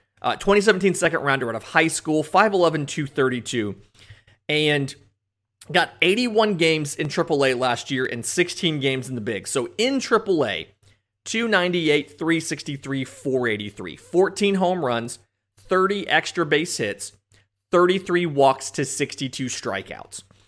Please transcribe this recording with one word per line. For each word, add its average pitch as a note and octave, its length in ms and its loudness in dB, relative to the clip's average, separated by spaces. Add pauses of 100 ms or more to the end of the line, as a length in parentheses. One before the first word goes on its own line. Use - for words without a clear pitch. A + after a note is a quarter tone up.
(220)
uh, A#2 140 -2
twenty G3+ 260 4
seventeen F#3+ 320 4
second E3 280 0
rounder C3+ 280 0
out A2+ 60 -4
of A2 80 -8
high D#3+ 240 2
school, D#3 340 -2
five G3 320 2
eleven, D#3+ 320 2
two C#3+ 220 -6
thirty-two. A#2+ 680 -2 (720)
And D3 460 0 (760)
got E3 200 2 (100)
eighty-one G#3+ 540 2
games D#3 400 0
in D3+ 120 -4
triple D3+ 380 0
A C3 80 4
last B2 380 -2
year C3 140 -2
and A#2 200 -6
sixteen F3 540 -2
games C3+ 280 -2
in B2+ 80 -8
the A#2 60 -6
big. G#2 260 -6
So B2 300 -2
in C4 220 0
triple G3+ 460 0
A, F#2 220 -4 (560)
two A#3 240 -2
ninety-eight, F3 720 2
three E3 220 0
sixty-three, C#3 640 -6
four B2+ 420 -2
eighty-three. G2+ 480 -6
Fourteen G3 600 2
home F#3 280 0
runs, A#2+ 360 -2 (380)
thirty F#3+ 500 0
extra D#3+ 380 0
base D3+ 320 -2
hits, - 360 -6 (580)
thirty-three F3+ 540 2
walks C#3 460 2
to D3 140 -2
sixty-two C3+ 600 -6
strikeouts. - 800 -10 (240)